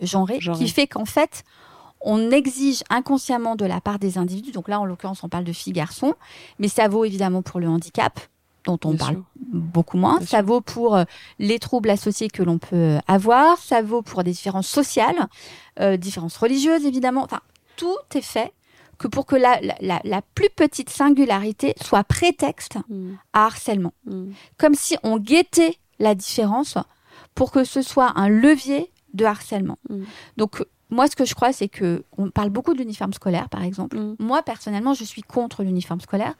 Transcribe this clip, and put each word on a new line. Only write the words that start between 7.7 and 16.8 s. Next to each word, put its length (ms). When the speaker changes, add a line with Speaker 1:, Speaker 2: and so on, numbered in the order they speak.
Speaker 1:
dont 200
on 60
Speaker 2:
Bien 80
Speaker 1:
parle 160
Speaker 2:
sûr. 100
Speaker 1:
beaucoup 440
moins, 220
Speaker 2:
Bien 80
Speaker 1:
ça 120
Speaker 2:
sûr. 80
Speaker 1:
vaut 140
pour, 360
euh, 80
les 200
troubles 320
associés 380
que 140
l'on 160
peut, 180
euh, 220
avoir, 500
ça 240
vaut 200
pour 200
des 100
différences 360
sociales, 580
euh, 160
différences 400
religieuses, 480